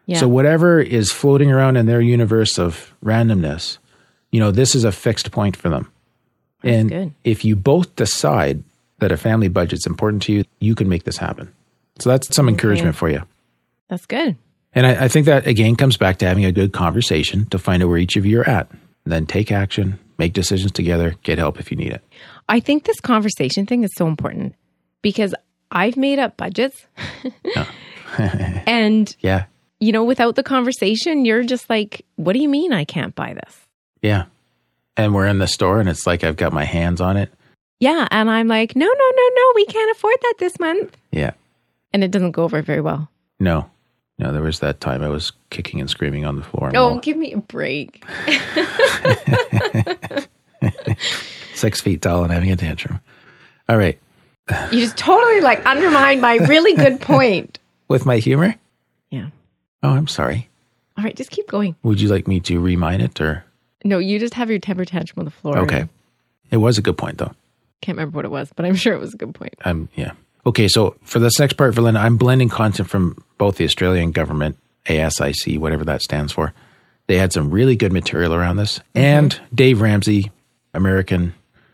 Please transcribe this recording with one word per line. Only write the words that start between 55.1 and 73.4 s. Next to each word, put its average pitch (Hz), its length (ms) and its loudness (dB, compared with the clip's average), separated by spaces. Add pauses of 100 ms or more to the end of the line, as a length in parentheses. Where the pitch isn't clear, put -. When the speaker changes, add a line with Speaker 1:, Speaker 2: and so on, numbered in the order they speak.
Speaker 1:
like, 254 260 2
undermined 277 540 4
my 233 160 4
really 311 380 6
good 262 260 4
point. 254 580 2 (160)
Speaker 2:
<laughs> - 140 -20
With 135 180 2
my 123 120 4
humor? 143 360 2 (560)
Speaker 1:
Yeah. 131 180 -10 (540)
Speaker 2:
Oh, 143 80 2
I'm 143 180 2
sorry. 76 400 -4 (480)
Speaker 1:
All 202 80 -4
right, 220 120 -6
just 262 140 -12
keep 415 180 -8
going. 202 340 -2
Speaker 2:
Would 107 180 0
you 104 80 2
like 98 180 0
me 92 140 0
to 87 200 -2
remine 87 400 0
it, - 200 -4
or? 78 240 -2 (400)
Speaker 1:
No, 202 140 0
you 196 200 -2
just 233 160 -6
have 233 160 -4
your 214 80 0
temper 185 260 -6
tantrum 170 360 -8
on - 40 -6
the 151 60 -10
floor. - 280 -4
Speaker 2:
Okay. - 300 0 (640)
It 117 80 2
was 110 200 4
a 104 40 -2
good 92 160 0
point, - 200 -8
though. - 140 -6 (500)
Speaker 1:
Can't 190 140 -6
remember 156 200 -8
what 143 80 -6
it - 60 -8
was, 139 260 -8
but 170 80 -4
I'm 180 100 2
sure 180 200 0
it - 60 -4
was - 140 -12
a - 20 -18
good - 180 -12
point. - 200 -16 (100)
Speaker 2:
Um, 82 300 -4
yeah. - 180 -8 (340)
Okay, 113 220 2
so 101 340 2
for - 160 -2
this 117 200 2
next 143 160 2
part, 127 200 2
Verlin, 117 240 2
I'm 117 180 2
blending 123 320 4
content 107 400 -2
from 90 340 -2 (140)
both 101 200 0